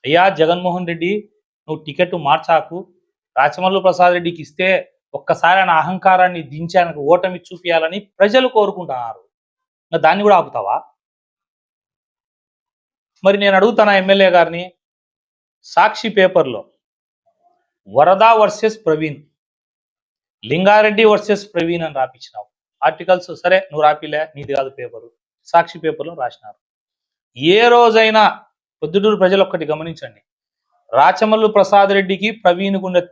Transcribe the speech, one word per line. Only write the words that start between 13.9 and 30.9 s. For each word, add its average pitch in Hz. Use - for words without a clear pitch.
ఎమ్మెల్యే 190
గారిని, 170
సాక్షి 214
పేపర్లో 160
వరద 160
వర్సెస్ 214
ప్రవీణ్, 156
లింగారెడ్డి 202
వర్సెస్ 208
ప్రవీణ్ 165
అని 143
రాపించినావు. -
ఆర్టికల్స్, 180
సరే 180
నువ్వు 151
రాపిలే, 151
నీది 139
కాదు 135
పేపరు, 117
సాక్షి -
పేపర్లో 156
రాసినారు. 113
ఏ 165
రోజైనా, 220
ప్రొద్దుటూరు 196
ప్రజలు 190
ఒక్కటి 185
గమనించండి, 151